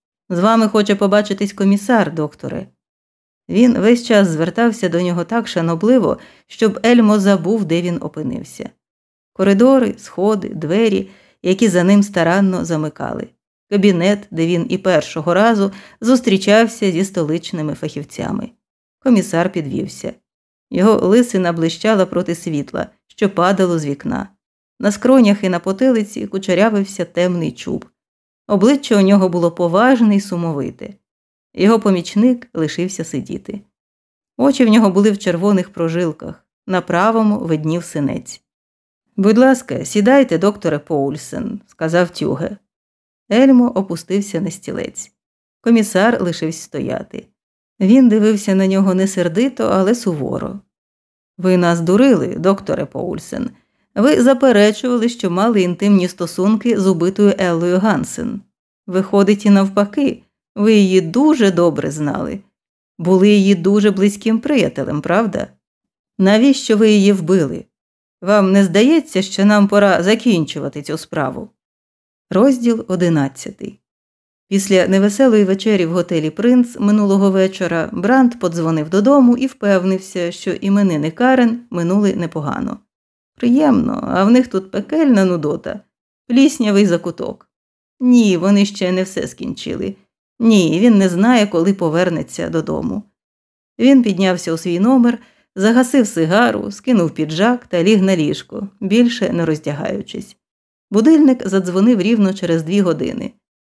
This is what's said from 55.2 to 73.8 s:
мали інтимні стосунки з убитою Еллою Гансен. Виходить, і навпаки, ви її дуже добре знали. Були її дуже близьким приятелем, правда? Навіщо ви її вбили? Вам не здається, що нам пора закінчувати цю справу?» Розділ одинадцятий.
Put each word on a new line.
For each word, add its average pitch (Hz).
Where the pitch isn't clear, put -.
мали 202
інтимні 180
стосунки 202
з 185
убитою 190
Еллою 175
Гансен. 185
Виходить, 196
і 208
навпаки, 202
ви 214
її 185
дуже 226
добре 170
знали. 151
Були 185
її 202
дуже 202
близьким 202
приятелем, 151
правда? 190
Навіщо 220
ви 214
її 202
вбили? 156
Вам 190
не 196
здається, 202
що 190
нам 208
пора 202
закінчувати 165
цю 151
справу?» 135
Розділ 233
одинадцятий. 170